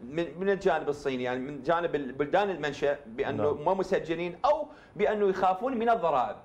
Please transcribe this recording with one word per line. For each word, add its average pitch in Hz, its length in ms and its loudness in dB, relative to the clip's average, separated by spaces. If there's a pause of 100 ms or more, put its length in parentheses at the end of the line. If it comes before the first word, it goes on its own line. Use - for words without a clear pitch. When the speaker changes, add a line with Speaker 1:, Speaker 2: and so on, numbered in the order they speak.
Speaker 1:
من، 160 160 -2 (140)
من 190 100 -2
الجانب 175 400 2
الصيني، 135 340 -2
يعني 127 160 -2
من 135 240 -8
جانب 165 320 2
ال-، 139 160 -4
بلدان 175 380 2
المنشأ، 147 480 -2 (100)
بأنه 123 360 -2
Speaker 2:
نعم. 147 220 0
Speaker 1:
ما 180 80 4
مسجلين 175 640 -2 (100)
أو 302 220 2 (280)
بأنه 208 340 2
يخافون 196 480 2
من 226 120 2
الضرائب 143 560 2